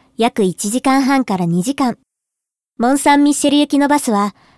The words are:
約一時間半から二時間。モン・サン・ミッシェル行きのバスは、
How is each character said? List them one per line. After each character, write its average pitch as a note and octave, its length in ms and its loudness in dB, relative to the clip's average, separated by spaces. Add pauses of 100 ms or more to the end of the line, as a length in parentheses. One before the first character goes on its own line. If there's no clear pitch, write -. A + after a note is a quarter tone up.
(160)
約 A#3 280 -2
一 F#3 260 -4
時 B3 140 -4
間 C4+ 180 2
半 C4+ 240 0
か F#3+ 120 -4
ら F3 100 -2
二 F3 160 -2
時 C4+ 100 -4
間。 C4 240 -2 (800)
モ A#3+ 160 0
ン・ C#4+ 60 0
サ C#4+ 160 2
ン・ C#4+ 80 4
ミ D4 80 2
ッ - 20 2
シ - 140 -2
ェ C4+ 40 2
ル D4 60 2
行 D4 120 0
き C#4+ 100 0
の C#4+ 80 0
バ D4 100 2
ス B3+ 140 -2
は、 G3+ 240 -2 (220)